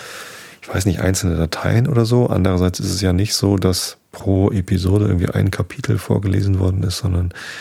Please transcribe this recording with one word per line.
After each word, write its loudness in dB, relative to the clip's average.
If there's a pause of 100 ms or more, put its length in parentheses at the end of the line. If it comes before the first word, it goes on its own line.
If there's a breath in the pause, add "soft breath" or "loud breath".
(600 loud breath)
ich -18
weiß -2
nicht, 0
einzelne 0
Dateien 0
oder 2
so. 2
Andererseits 2
ist -2
es -4
ja 2
nicht 0
so, 2
dass -2 (160)
pro 2
Episode 2
irgendwie 2
ein 0
Kapitel -2
vorgelesen 0
worden 0
ist, -2
sondern -2 (280 loud breath)